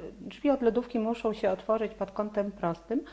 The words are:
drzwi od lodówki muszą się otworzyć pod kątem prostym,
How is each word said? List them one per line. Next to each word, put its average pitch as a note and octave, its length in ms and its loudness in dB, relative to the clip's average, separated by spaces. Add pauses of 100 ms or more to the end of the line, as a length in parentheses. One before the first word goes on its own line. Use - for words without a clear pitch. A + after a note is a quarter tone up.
(220)
drzwi - 280 -2
od C4+ 120 4
lodówki A#3 380 2
muszą A3 340 0
się G#3 180 2
otworzyć G#3+ 420 0
pod F#3+ 180 -6
kątem G#3 400 -2
prostym, G3 500 -2 (120)